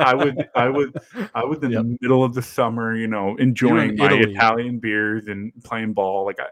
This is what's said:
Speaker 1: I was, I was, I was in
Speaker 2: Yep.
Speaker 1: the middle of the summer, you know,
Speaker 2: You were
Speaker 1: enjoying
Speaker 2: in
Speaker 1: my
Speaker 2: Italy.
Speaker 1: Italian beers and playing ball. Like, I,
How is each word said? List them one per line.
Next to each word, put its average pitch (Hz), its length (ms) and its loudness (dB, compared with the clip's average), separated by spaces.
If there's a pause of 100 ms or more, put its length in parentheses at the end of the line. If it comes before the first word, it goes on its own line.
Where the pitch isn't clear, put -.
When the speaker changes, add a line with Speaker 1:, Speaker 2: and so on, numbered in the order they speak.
Speaker 1:
I 131 160 4
was, 143 180 0 (220)
I 123 120 2
was, 139 200 0 (480)
I 117 80 -2
was 151 180 -4
in 131 80 -2
Speaker 2:
Yep. 113 120 0
Speaker 1:
the 120 180 -4
middle 127 240 4
of 120 100 0
the 127 80 -6
summer, 117 540 -2
you 113 100 -4
know, 104 220 -2
Speaker 2:
You 107 60 -4
were - 80 -4
Speaker 1:
enjoying 127 480 2
Speaker 2:
in 107 60 -4
Speaker 1:
my - 100 4
Speaker 2:
Italy. 104 280 6
Speaker 1:
Italian 117 460 2
beers 107 480 -2
and 104 240 -8 (100)
playing 110 300 -4
ball. 98 320 -2
Like, 101 160 -6
I, 135 120 -8